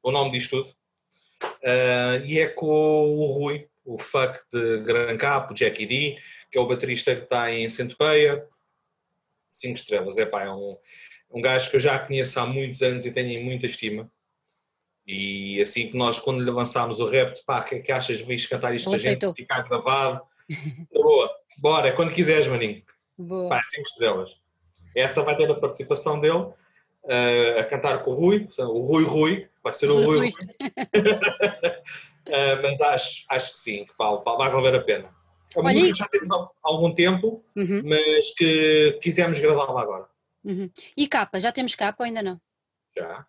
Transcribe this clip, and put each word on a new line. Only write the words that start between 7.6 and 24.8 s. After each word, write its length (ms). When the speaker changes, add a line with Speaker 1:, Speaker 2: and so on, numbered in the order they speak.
Speaker 1:
Centopeia. 760
Cinco 280
estrelas, 400
é 80
pá, 180
é 80
um, 260
um 100
gajo 280
que 80
eu 20
já 200
conheço 400
há 60
muitos 360
anos 240
e 80
tenho 180
em 120
muita 220
estima. 460
E 540
assim 280
que 80
nós, 220
quando 240
lhe 80
lançámos 480
o 100
repto, 360
"Pá, 160
o 40
que 100
é 40
que 120
achas 280
de 60
vires 200
cantar 300
isto 140
Speaker 2:
Ele 20
Speaker 1:
com 40
a 40
gente, 80
Speaker 2:
aceitou. 80
Speaker 1:
ficar 300
gravado?" 580
Speaker 2:
<laughs> 440
Speaker 1:
Boa, 400
bora, 360
quando 180
quiseres, 340
maninho. 360
Speaker 2:
Boa. 320
Speaker 1:
Pá, 140
cinco 240
estrelas. 440